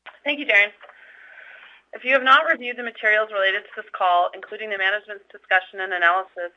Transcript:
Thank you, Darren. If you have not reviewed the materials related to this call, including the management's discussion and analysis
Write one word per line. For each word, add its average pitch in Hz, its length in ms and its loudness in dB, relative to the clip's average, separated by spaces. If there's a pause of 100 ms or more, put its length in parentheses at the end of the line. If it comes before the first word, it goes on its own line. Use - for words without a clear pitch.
(260)
Thank 285 140 -4
you, 285 60 -10
Darren. 208 300 0 (1160)
If 220 100 -16
you 247 80 -2
have 262 160 2
not 277 160 8
reviewed 247 320 -2
the 240 80 -12
materials 214 480 0
related 196 320 0
to - 140 -20
this 214 180 -12
call, 180 400 2
including 208 320 -14
the 202 140 -6
management's 208 500 -4
discussion 190 480 -2
and 190 160 -6
analysis 175 600 0